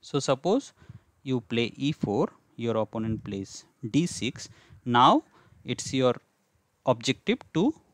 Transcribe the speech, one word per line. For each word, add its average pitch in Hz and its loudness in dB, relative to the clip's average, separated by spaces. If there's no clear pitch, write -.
So - -4
suppose 165 0
you 131 -2
play 117 -2
E 139 -2
four, 139 0
your 113 -2
opponent 110 -4
plays 98 -10
D 180 2
six. - -8
Now 131 6
it's - -8
your 127 2
objective 131 -2
to 220 2